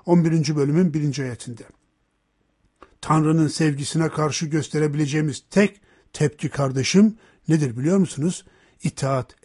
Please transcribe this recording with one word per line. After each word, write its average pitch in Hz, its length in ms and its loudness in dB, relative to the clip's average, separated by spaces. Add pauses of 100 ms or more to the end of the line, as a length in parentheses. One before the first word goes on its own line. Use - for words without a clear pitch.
on 175 180 6
birinci 160 320 2
bölümün 147 380 2
birinci 147 280 -2
ayetinde. 120 400 -10 (1400)
Tanrı'nın 156 480 2
sevgisine 151 600 -2
karşı 151 380 -4
gösterebileceğimiz 151 1040 -2
tek 202 300 0 (320)
tepki - 360 -2
kardeşim 139 680 2 (320)
nedir 147 280 0
biliyor 160 220 0
musunuz? 170 460 -2 (380)
İtaat 135 640 -4